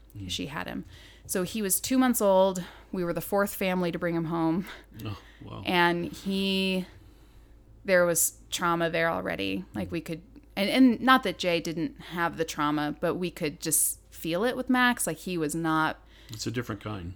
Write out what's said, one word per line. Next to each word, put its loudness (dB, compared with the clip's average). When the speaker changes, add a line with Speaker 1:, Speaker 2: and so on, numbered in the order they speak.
Speaker 1:
Mm. -10
Speaker 2:
She -6
had -8
him. -8
So -2
he -4
was 0
two 0
months 4
old. 6
We -2
were 0
the -4
fourth 0
family 0
to -4
bring 0
him 0
home. 0
Speaker 1:
Oh, -8
wow. -12
Speaker 2:
And 2
he, -2
there 6
was 2
trauma 0
there 0
already. -4
Like, -6
Speaker 1:
Mm. -12
Speaker 2:
we -4
could, -8
and, 0
and 6
not 6
that -2
Jay 0
didn't -4
have -2
the -2
trauma, 0
but 0
we -2
could -6
just 0
feel -2
it 0
with -4
Max. 2
Like, -4
he -6
was 0
not 0
Speaker 1:
It's -10
a -2
different -6
kind. -8